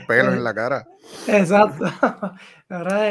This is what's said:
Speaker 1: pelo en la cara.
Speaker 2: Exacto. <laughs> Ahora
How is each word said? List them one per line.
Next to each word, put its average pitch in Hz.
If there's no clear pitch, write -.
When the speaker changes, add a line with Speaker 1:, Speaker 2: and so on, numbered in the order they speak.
Speaker 1:
pelo 120
en 123
la 113
cara. 117
Speaker 2:
Exacto. 202
<laughs> -
Ahora 190